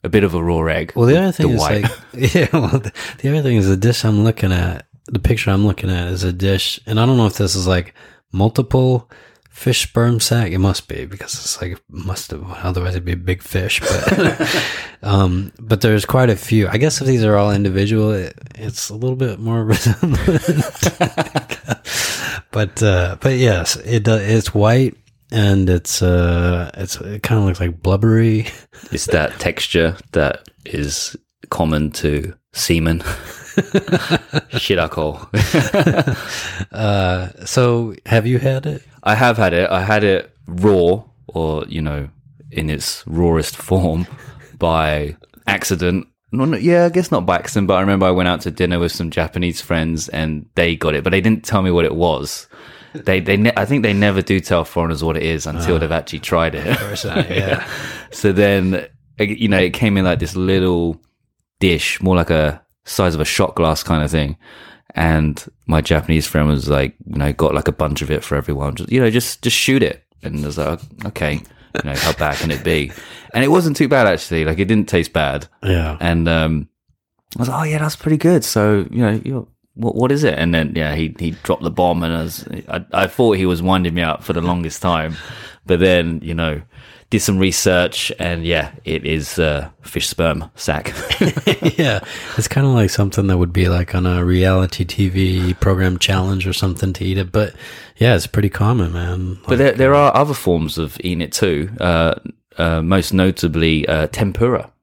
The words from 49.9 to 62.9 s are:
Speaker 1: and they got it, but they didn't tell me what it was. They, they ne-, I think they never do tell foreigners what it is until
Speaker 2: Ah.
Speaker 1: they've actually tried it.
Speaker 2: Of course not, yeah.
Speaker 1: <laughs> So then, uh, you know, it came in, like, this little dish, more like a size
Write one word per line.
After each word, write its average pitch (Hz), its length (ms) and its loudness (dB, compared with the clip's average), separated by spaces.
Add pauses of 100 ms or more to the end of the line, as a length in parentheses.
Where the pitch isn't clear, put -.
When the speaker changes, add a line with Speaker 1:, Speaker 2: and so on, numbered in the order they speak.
Speaker 1:
and 78 380 -6 (100)
they 85 180 2
got 76 200 0
it, 73 100 -2
but 92 60 0
they 95 100 4
didn't 110 240 2
tell 101 180 0
me 92 80 2
what 87 140 4
it 76 100 0
was. 78 540 -2 (440)
They, 95 280 0
they 98 160 0
ne-, 107 200 4
I 101 80 0
think 123 200 2
they 104 80 2
never 98 300 2
do 95 180 2
tell 82 240 0
foreigners 82 400 -2
what 80 120 0
it 80 60 -4
is 80 240 -4
until 85 300 -2
Speaker 2:
Ah. - 20 0
Speaker 1:
they've 78 140 -2
actually 82 280 -6
tried 82 340 0
it. 73 120 -8
Speaker 2:
Of 120 120 0
course 101 260 -8
not, 101 260 -2
yeah. 95 360 -4 (240)
Speaker 1:
<laughs> - 200 -18
So 101 220 0
then, 92 540 2 (340)
uh, 107 40 2
you 107 240 -2
know, 95 120 4
it 90 140 2
came 104 220 2
in, 92 80 2
like, 87 160 2
this 82 160 -6
little 90 640 0 (600)
dish, 85 420 0
more 92 140 4
like 85 140 2
a 78 300 2 (240)
size 90 300 0